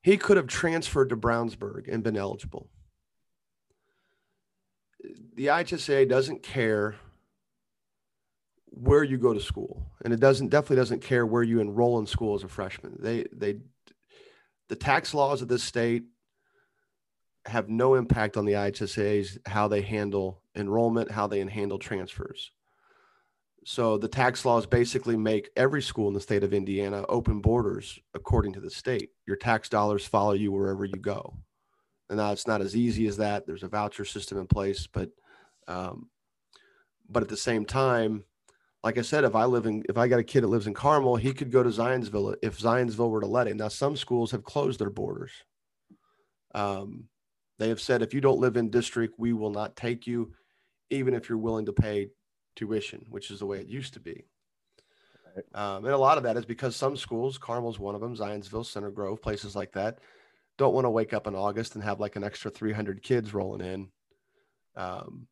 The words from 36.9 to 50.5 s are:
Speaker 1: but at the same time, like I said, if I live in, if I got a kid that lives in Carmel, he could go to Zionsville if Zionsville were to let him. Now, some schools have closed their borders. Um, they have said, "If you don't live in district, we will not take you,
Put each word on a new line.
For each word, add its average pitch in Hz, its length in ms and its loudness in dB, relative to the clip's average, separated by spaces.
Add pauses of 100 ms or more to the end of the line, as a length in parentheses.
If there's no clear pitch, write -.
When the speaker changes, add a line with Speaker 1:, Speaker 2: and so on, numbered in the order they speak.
Speaker 1:
but 110 140 0
at 101 60 -4
the 107 80 -8
same 110 280 0
time, 117 600 0 (580)
like 113 140 0
I 120 60 0
said, 151 220 2
if 110 100 4
I 110 100 4
live 120 220 2
in, 107 240 -2
if 107 80 -2
I 120 100 6
got 120 120 6
a 117 40 2
kid 127 180 2
that 113 60 2
lives 107 180 2
in 107 60 -4
Carmel, 135 440 4
he 131 180 0
could 131 180 -6
go 127 100 8
to 120 60 4
Zionsville 107 760 -2
if 101 160 -4
Zionsville 117 520 2
were 110 100 0
to 101 60 -2
let 117 200 2
him. 104 120 -4
Now, 107 100 -4
some 143 260 -2
schools 120 360 -2
have 107 120 -4
closed 139 380 -2
their 101 80 -2
borders. 101 440 -8 (1200)
Um, 101 500 -6 (540)
they 110 100 0
have 113 120 -2
said, - 200 2
"If 139 140 -4
you 135 80 -2
don't 135 180 6
live 120 160 2
in 113 140 0
district, 117 480 0
we 117 160 0
will 107 160 -2
not 104 260 -6
take 120 300 -6
you, 120 260 -4 (560)